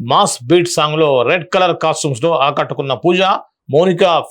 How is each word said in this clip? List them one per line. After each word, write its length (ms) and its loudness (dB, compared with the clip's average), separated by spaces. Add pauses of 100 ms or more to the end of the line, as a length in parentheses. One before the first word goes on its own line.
మాస్ 380 0
బీట్ 240 2
సాంగ్‌లో 560 0
రెడ్ 260 -2
కలర్ 280 0
కాస్ట్యూమ్స్‌లో 600 -2
ఆకట్టుకున్న 560 -2
పూజ, 280 0 (480)
మోనికా 600 2